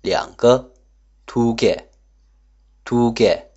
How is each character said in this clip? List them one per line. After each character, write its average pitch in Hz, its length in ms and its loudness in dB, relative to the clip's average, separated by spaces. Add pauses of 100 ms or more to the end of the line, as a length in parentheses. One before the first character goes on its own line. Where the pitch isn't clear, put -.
两个，두 - 1500 -4
개, - 340 -2 (920)
두 120 280 0
개. - 440 0